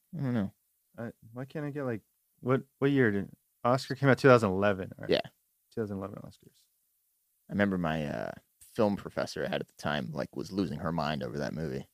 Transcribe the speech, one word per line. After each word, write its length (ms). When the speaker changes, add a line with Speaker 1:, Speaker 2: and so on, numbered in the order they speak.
Speaker 1:
I 60
don't 120
know. 180
Speaker 2:
I, 140
why 120
can't 200
I 60
get, 140
like, 160
what, 220
what 100
year 220
did, 160
Oscar 320
came 140
out 100
two 100
thousand 220
eleven, 480
right? 120
Speaker 1:
Yeah. 100
Speaker 2:
Two 80
thousand 160
eleven 260
Oscars. 400
Speaker 1:
I 40
remember 260
my, 280
uh, 260
film 220
professor 480
I 40
had 120
at 80
the 80
time, 360
like, 220
was 160
losing 300
her 120
mind 300
over 160
that 160
movie. 400